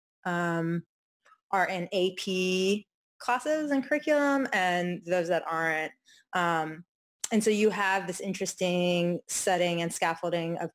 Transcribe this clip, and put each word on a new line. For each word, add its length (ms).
um, 580
are 180
in 240
A 220
P 720
classes 520
and 160
curriculum 640
and 540
those 240
that 200
aren't. 440
Um, 500
and 80
so 80
you 200
have 380
this 120
interesting 1080
setting 540
and 120
scaffolding 640
of 180